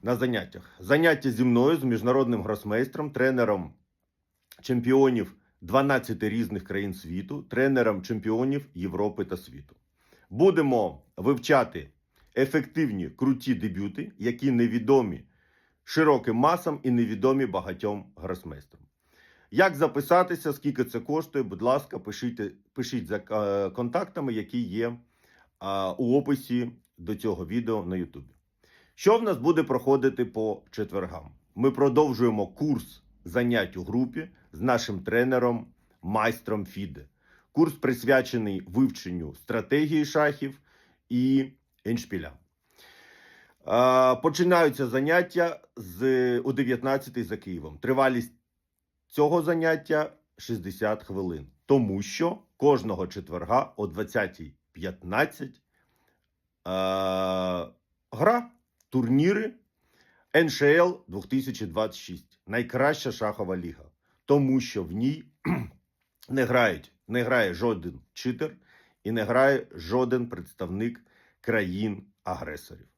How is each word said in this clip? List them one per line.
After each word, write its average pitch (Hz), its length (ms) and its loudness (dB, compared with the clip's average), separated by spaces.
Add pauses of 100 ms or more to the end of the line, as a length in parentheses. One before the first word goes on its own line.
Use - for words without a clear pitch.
на 123 140 0
заняттях. 113 640 -6
Заняття 139 520 4
зі 110 120 0
мною, 127 340 6
з 135 60 -4
міжнародним 120 600 0
гросмейстром, 117 680 -4
тренером 120 640 0 (880)
чемпіонів 127 760 2 (260)
дванадцяти 113 680 0
різних 104 340 -4
країн 98 300 -6
світу, 92 500 -10
тренером 120 580 2
чемпіонів 117 720 -2
Європи 95 520 -4
та 92 120 -8
світу. - 380 -20 (540)
Будемо 127 760 2 (140)
вивчати 120 720 2 (480)
ефективні, 135 720 -2
круті 131 460 -2
дебюти, 95 600 -6
які 120 340 -2
невідомі 117 720 2 (600)
широким 139 520 2
масам 151 480 2
і 131 80 2
невідомі 120 540 2
багатьом 95 600 -6 (100)
гросмейстрам. 82 680 -12 (680)
Як 185 240 4
записатися, 160 760 2
скільки 131 300 -2
це 120 160 -4
коштує, 143 440 -4
будь 95 180 -8
ласка, 127 380 0
пишіть, 117 420 -8 (320)
пишіть 120 340 -6
за, 104 80 -4 (160)
е, 101 380 0
контактами, 131 640 -4
які 110 280 -4
є, 110 260 -4
е, 120 100 -8 (1000)
у 123 200 2
описі 135 540 -2 (260)
до 92 180 -6
цього 92 300 -4
відео 110 400 -4
на 92 100 -4
Ютубі. 80 380 -10 (640)
Що 214 220 4
в 226 60 0
нас 196 140 -2
буде 156 260 2
проходити 131 640 0
по 107 460 -4
четвергам? 92 600 -8 (240)
Ми 127 160 2
продовжуємо 123 760 2
курс - 560 -4 (220)
занять 120 520 0
у 90 60 -8
групі 123 460 -4 (220)
з 76 100 -12
нашим 117 380 0
тренером, 120 680 0 (340)
майстром 107 640 -2
фіде. 90 400 -12 (460)
Курс 156 220 2
присвячений 120 920 0
вивченню 90 680 -2
стратегії 147 720 0
шахів 143 540 -2 (500)
і 131 360 2 (400)
ендшпіля. 98 460 -4 (1400)
Е, 127 480 6
починаються 160 720 2
заняття 170 720 0 (160)
з, 123 640 0
о 131 140 -2
дев'ятнадцятій 131 720 -2
за 110 140 -8
Києвом. 78 400 -12
Тривалість 131 560 0 (720)
цього 151 340 2
заняття — 160 720 0 (240)
шістдесят 107 640 -4
хвилин. 90 440 -6 (180)
Тому 107 360 2
що 165 360 -4 (200)
кожного 104 500 2
четверга 92 720 -2
о 104 100 -4
двадцятій 92 640 -4 (180)
п'ятнадцять, 101 840 -4
е, - 1160 -20 (1400)
гра, 214 400 0 (380)
турніри 156 640 2 (840)
Н 160 140 6
Ш 139 160 0 (100)
Л 180 320 4
двох 92 200 -10
тисячі 131 380 -4
двадцять 107 340 -4
шість. - 480 -18
Найкраща 123 640 -2
шахова 101 460 -4
ліга. 85 260 -12 (420)
Тому 131 360 4
що 101 220 -6
в 80 80 -8
ній 131 320 -2 (220)
<clears throat> - 840 -8
не 127 140 0
грають, 117 480 2 (160)
не 117 160 0
грає 110 300 2
жоден 90 460 -4 (140)
читер 151 420 -6 (480)
і 104 80 -6
не 113 120 -2
грає 131 520 2
жоден 120 540 -2
представник 95 760 -8 (360)
країн-агресорів. 92 1500 -6 (100)